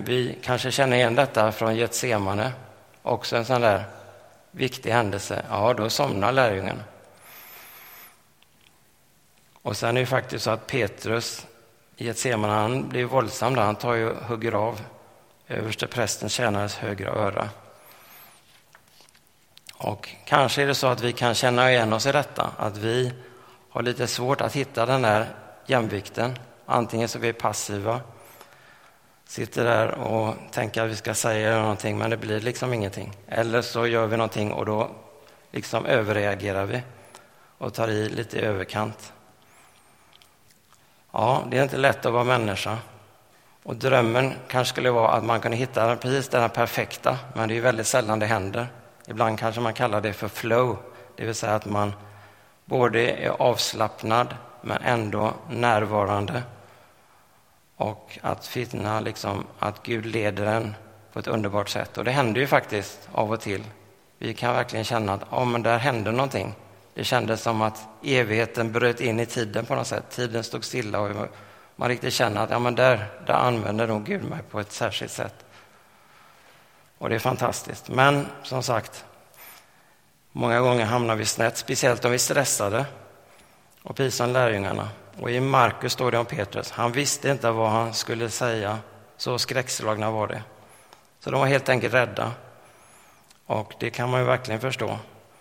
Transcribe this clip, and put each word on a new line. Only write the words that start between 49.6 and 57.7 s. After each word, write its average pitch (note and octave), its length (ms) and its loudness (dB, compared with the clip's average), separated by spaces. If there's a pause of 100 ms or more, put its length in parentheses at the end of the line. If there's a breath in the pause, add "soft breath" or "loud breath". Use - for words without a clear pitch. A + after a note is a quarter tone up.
man A#2 140 0
kallar A2 260 0
det G#2 120 -2
för G#2+ 160 -6
flow, A#2 500 2 (380 loud breath)
det G#2 80 -6
vill A2 100 -2
säga G#2+ 200 0
att G#2+ 120 -2
man G#2 260 0 (720 loud breath)
både A#2+ 360 4
är - 280 0
avslappnad A#2 1080 0 (260)
men A2+ 200 -4
ändå G#2+ 520 0 (160)
närvarande. G#2+ 920 2 (1300 loud breath)